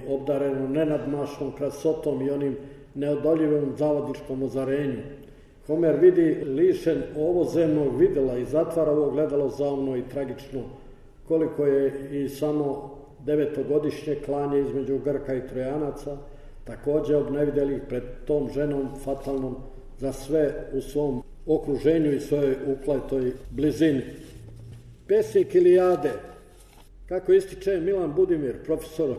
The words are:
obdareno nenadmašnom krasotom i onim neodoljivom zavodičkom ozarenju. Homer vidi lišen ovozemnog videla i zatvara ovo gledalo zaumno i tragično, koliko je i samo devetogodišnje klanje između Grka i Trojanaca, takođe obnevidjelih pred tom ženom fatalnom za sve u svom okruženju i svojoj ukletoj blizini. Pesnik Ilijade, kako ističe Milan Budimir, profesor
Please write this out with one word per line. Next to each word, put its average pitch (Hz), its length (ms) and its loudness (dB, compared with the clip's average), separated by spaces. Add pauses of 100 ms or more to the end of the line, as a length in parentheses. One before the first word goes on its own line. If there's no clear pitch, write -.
obdareno 135 580 0
nenadmašnom 143 920 -2
krasotom 147 640 -2
i 135 80 0
onim 143 280 -2 (380)
neodoljivom 147 840 2
zavodičkom 135 640 -2
ozarenju. 135 560 -2 (680)
Homer 156 280 4
vidi 165 500 6
lišen 151 560 2 (160)
ovozemnog 151 840 2
videla 135 380 4
i 123 80 -2
zatvara 156 460 2
ovo 147 200 2
gledalo 143 380 2
zaumno 135 480 -2
i 123 120 -6
tragično, 131 520 -8 (680)
koliko 160 380 2
je 139 440 2 (140)
i 131 60 -2
samo 147 680 -2 (280)
devetogodišnje 147 920 0
klanje 143 440 -2
između 131 400 -2
Grka 139 340 -2
i 127 140 -4
Trojanaca, 139 680 -6 (460)
takođe 143 520 0
obnevidjelih 139 720 2
pred 123 140 -4 (220)
tom 147 280 0
ženom 139 340 -2 (160)
fatalnom 135 520 -4 (440)
za 135 140 -4
sve 147 400 0 (200)
u 131 80 -2
svom 139 420 -2 (220)
okruženju 151 640 2
i 131 80 0
svojoj 143 360 0 (180)
ukletoj 135 580 -2 (200)
blizini. 139 500 2 (1080)
Pesnik 202 480 2
Ilijade, 180 560 6 (920)
kako 185 280 2
ističe 190 460 2
Milan 170 360 0
Budimir, 160 500 2
profesor 156 540 -2